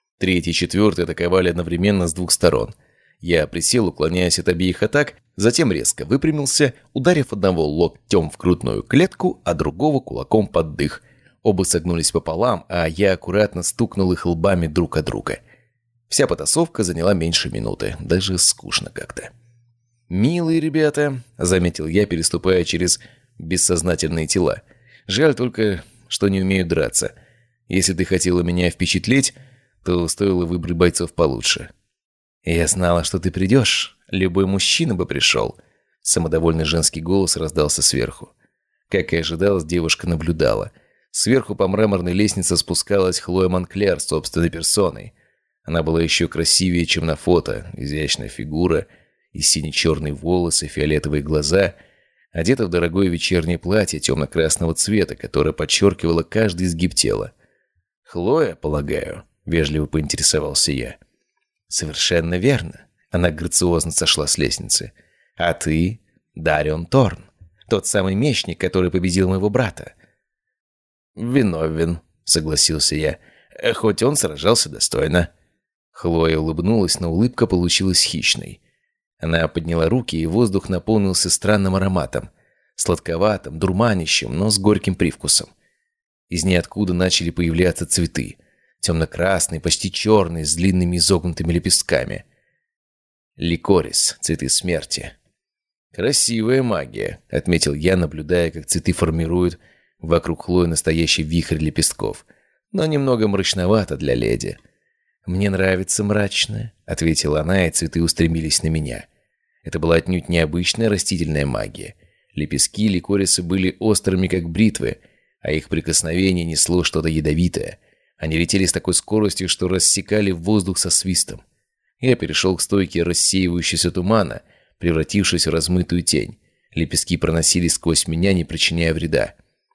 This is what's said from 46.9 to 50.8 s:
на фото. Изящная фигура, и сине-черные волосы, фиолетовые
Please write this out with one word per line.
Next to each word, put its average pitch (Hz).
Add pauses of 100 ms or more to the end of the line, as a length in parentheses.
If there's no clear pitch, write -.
на 76
фото. 82
Изящная 69
фигура, 78 (480)
и 76
сине-черные 76
волосы, 80
фиолетовые 73